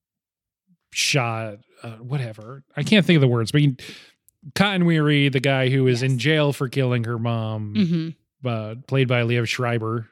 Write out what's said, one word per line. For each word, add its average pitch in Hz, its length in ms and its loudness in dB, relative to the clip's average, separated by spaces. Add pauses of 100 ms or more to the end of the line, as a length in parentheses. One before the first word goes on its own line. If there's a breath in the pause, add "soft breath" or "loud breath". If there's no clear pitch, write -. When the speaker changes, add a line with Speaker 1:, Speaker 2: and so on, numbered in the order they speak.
(920)
Speaker 1:
shot, 113 680 -2 (240)
uh, 120 140 -12
whatever. 123 680 -10 (120)
I 147 60 -4
can't 202 220 2
think 175 120 6
of 147 40 6
the 135 80 6
words, 117 240 0
but 147 100 4
you, 135 140 4 (800 loud breath)
Cotton 190 320 2
Weary, 151 420 4
the 135 120 0
guy 131 280 2
who 135 180 2
is 123 160 2
Speaker 2:
Yes. 131 100 0
Speaker 1:
in 127 60 0
jail 147 340 2
for 135 160 -6
killing 123 360 0
her 117 140 -4
mom, 110 560 -4
Speaker 2:
Mm-hmm. 165 760 -4
Speaker 1:
uh, 110 260 -6 (120)
played 131 220 2
by 123 140 2
Liev 117 260 0
Schreiber, 117 640 -4